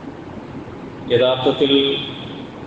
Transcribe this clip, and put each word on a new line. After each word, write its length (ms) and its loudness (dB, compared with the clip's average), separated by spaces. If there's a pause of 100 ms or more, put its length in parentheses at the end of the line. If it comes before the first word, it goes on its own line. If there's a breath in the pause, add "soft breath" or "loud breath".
(1120)
യഥാർത്ഥത്തിൽ 840 4 (680)